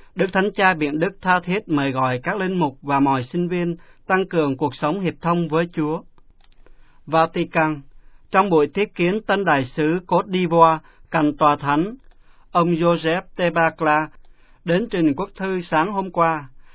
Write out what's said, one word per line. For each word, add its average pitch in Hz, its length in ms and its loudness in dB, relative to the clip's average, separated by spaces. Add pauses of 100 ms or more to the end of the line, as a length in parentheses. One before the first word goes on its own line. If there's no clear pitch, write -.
(160)
Đức 185 180 0
Thánh 202 200 0
Cha 190 200 2
Biển 151 260 -2
Đức 185 120 -2 (100)
tha 180 180 2
thiết 180 300 -4
mời 139 220 0
gọi 127 320 -2
các 196 140 -4
linh 190 220 -2
mục 165 220 -2
và 139 180 0
mọi 135 240 2
sinh 175 240 -4
viên 175 280 -2 (320)
tăng 190 220 0
cường 147 280 0
cuộc 139 180 -4
sống 160 240 -2
hiệp 180 220 -4
thông 170 260 0
với 160 260 -2
Chúa. 156 280 -4 (1040)
Vatican, 160 760 0 (500)
trong 196 180 2
buổi 151 180 4
tiếp 202 280 -2
kiến 180 320 0
tân 202 180 0
đại 139 200 2
sứ 156 420 -2
Côte 190 200 0
d'Ivoire 165 500 4 (340)
cạnh 151 260 0
tòa 147 180 4
thánh, 147 400 -2 (560)
ông 175 200 2
Joseph 165 500 0 (140)
Tebacla 165 600 2 (680)
đến 185 260 0
trình 165 240 2
quốc 202 200 -6
thư 190 260 -6
sáng 170 300 -2
hôm 190 200 -6
qua, 160 380 -2 (260)